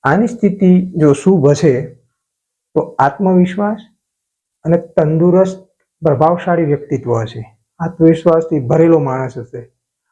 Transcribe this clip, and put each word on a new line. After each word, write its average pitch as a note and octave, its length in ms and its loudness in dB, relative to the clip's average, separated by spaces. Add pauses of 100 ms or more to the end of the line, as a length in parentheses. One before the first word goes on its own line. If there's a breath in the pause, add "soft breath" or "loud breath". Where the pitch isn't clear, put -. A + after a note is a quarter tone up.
આની F#3 240 0
સ્થિતિ F#3 680 0
જો D3+ 160 4
શુભ C#3+ 360 2
હશે C#3 380 0 (880)
તો - 240 -4
આત્મવિશ્વાસ F#3 800 0 (840)
અને E3 120 2
તંદુરસ્ત, F3 840 0 (460)
પ્રભાવશાળી E3 600 0
વ્યક્તિત્વ C3+ 500 -4
હશે, A2+ 400 -8 (260)
આત્મવિશ્વાસથી E3 800 0
ભરેલો D#3+ 380 2
માણસ C3 400 -4
હશે, A#2 340 -16 (400)